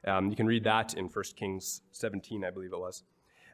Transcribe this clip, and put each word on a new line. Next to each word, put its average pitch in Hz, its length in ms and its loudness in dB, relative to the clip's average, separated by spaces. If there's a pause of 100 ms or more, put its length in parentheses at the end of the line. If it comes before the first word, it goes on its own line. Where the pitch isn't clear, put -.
Um, 98 240 4
you 107 60 0
can 110 100 4
read 110 200 4
that 110 280 4
in 92 160 -4
First - 280 -6
Kings 95 440 -4 (100)
seventeen, 101 520 -6
I 90 80 -2
believe 92 220 -8
it 90 60 -4
was. 90 240 -8 (500)